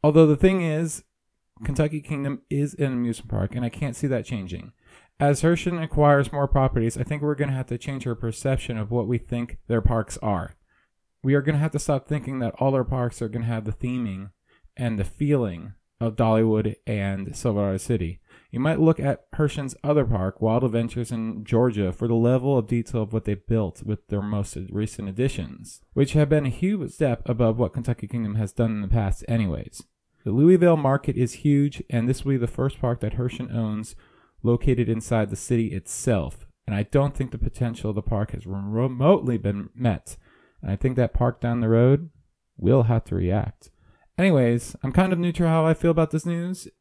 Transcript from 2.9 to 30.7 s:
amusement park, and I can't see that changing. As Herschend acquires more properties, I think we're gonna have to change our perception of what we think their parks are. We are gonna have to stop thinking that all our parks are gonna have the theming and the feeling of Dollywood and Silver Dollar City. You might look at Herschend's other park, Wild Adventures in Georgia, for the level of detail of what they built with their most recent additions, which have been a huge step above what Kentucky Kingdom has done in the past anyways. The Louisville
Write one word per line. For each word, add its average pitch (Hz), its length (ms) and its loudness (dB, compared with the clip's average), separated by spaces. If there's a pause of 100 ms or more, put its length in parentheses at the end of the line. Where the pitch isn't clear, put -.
amusement 120 380 -4
park, 104 240 -2
and 123 100 -4
I 117 40 -2
can't 131 260 -6
see 147 100 -4
that 123 200 -2
changing. 92 480 -10 (460)
As 143 220 4
Herschend 170 400 2
acquires 147 500 4
more 143 160 0
properties, 131 520 2
I 131 40 -2
think 147 200 -4
we're 147 100 0
gonna 139 200 -2
have 131 160 -4
to 123 100 -6
change 135 260 -8
our 120 80 -2
perception 120 640 -4
of 107 140 -4
what 117 160 0
we 120 100 0
think 120 400 -6 (100)
their 117 140 2
parks 113 380 0
are. 98 340 -2 (680)
We 135 100 2
are 143 80 4
gonna 147 160 0
have 151 140 0
to 147 80 -4
stop - 280 -2
thinking 135 300 -4
that 120 220 -2
all 135 160 2
our 127 80 2
parks 123 400 -4
are 113 40 -4
gonna 113 180 -6
have 113 200 -4
the 107 60 -4
theming 104 580 -6 (460)
and 113 240 -2
the 98 40 0
feeling 107 680 -2 (260)
of 113 160 -2
Dollywood 110 600 2 (100)
and 98 500 -4
Silver 104 260 0
Dollar 98 180 0
City. 90 400 -4 (320)
You 117 80 -6
might 156 200 0
look 160 200 6
at 139 340 -4
Herschend's 143 400 -2 (100)
other 147 220 2
park, 95 340 -2
Wild 113 240 2
Adventures 117 480 -2
in 113 320 -6
Georgia, 107 480 2
for 120 160 -4
the 117 60 0
level 127 420 2
of 110 120 0
detail 117 340 -2
of 110 120 -4
what 110 120 -2
they 104 80 -2
built 104 480 -2
with 104 280 -6
their 101 120 -2
most 104 340 -4 (140)
recent 101 400 -6
additions, 98 720 -6 (120)
which 135 200 2
have 151 160 4
been 147 160 4
a 131 40 0
huge 185 420 -2
step 127 360 -2
above 113 300 2
what 117 160 0
Kentucky 117 340 -4
Kingdom 110 280 -4
has 107 160 -2
done 113 180 0
in 107 120 -4
the 98 60 -6
past 107 400 0
anyways. 107 560 -2 (400)
The 104 100 -2
Louisville 170 420 6